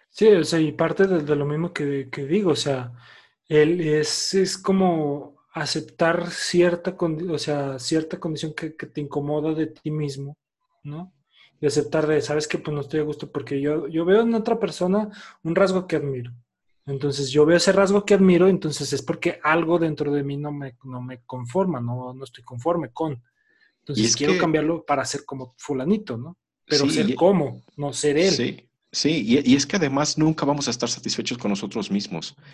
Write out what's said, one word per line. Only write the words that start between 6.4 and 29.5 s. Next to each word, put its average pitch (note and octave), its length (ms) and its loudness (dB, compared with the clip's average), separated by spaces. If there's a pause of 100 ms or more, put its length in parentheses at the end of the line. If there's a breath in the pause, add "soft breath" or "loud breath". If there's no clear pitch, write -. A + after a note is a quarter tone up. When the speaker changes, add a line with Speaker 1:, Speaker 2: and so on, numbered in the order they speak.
Speaker 1:
condi-, E3 340 -2
o D3+ 60 -2
sea, C#3 420 -4
cierta D#3+ 400 -2
condición D#3 340 -6
que, D#3 220 -10
que - 120 -12
te - 140 -8
incomoda D3 520 -2
de D#3 140 -2
ti D#3 240 -10
mismo, C#3+ 460 -6 (460)
¿no? D#3 300 -14 (480 soft breath)
Y D3+ 60 0
aceptar D3 400 0
de, D3+ 140 2
"¿Sabes D3+ 260 -2
qué? - 100 -2
Pues D3+ 180 -6
no D3 60 -4
estoy D3 200 -4
a - 20 0
gusto", D3 280 -8
porque C#3 300 -4
yo, D3+ 260 -2
yo D#3+ 160 -2
veo F#3+ 180 6
en A#3 120 2
otra A3+ 260 0
persona G3 500 0 (340 loud breath)
un D#3+ 120 -2
rasgo F#3 320 2
que E3+ 100 -2
admiro. C3 360 -6 (520)
Entonces, C#3 440 -4
yo D3 160 6
veo E3+ 120 6
ese F3 140 4
rasgo G3 340 4
que G3+ 100 6
admiro, F#3 340 6
entonces D3 420 -2
es C3+ 120 -2
porque E3+ 400 -4
algo E3 360 2
dentro D3+ 320 0
de D3 120 0
mí C#3+ 140 -4
no D3 140 -8
me, C#3 320 -10
no B2+ 180 -12
me B2+ 240 -14
conforma, C3 540 -2
no, B2 340 -6
no C3+ 100 -14
estoy - 200 -20
conforme C#3+ 480 -4
con. D3+ 300 -6 (580)
Entonces, A#2+ 240 -2
Speaker 2:
Y A2+ 40 4
es A#2 80 2
Speaker 1:
quiero D3 180 2
Speaker 2:
que F3+ 60 2
Speaker 1:
cambiarlo D#3+ 440 0
para C3+ 220 -2
ser - 200 -8
como C3 320 -12
fulanito, C#3+ 600 -2
¿no? C#3+ 200 -12 (280)
Pero C#3+ 200 2
Speaker 2:
Sí, C#3+ 60 0
Speaker 1:
ser D#3+ 180 2
Speaker 2:
y B2+ 60 0
Speaker 1:
como, E3 460 2 (160)
no C#3+ 160 -6
ser D3 240 0
él. F3+ 160 4
Speaker 2:
Sí, - 360 -4 (220)
sí, D#3 340 0
y, B2 260 4